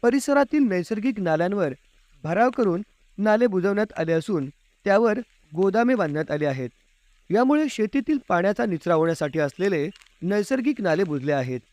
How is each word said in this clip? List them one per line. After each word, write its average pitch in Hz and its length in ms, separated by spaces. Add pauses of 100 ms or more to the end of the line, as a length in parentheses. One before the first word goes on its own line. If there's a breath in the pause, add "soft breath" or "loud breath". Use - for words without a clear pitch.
परिसरातील 277 640
नैसर्गिक 208 520
नाल्यांवर 170 540 (500)
भराव 190 260
करून 202 320 (360)
नाले 214 300
बुजवण्यात 202 520
आले 165 140
असून 160 360 (360)
त्यावर 214 340 (360)
गोदामे 208 400
बांधण्यात 156 360
आली 147 140
आहेत. 131 240 (600)
यामुळे 262 400
शेतीतील 262 480 (100)
पाण्याचा 190 380
निचरा 175 280
होण्यासाठी 160 460
असलेले 156 500 (320)
नैसर्गिक 226 600
नाले 180 220
बुजले 147 300
आहेत. 127 260 (140)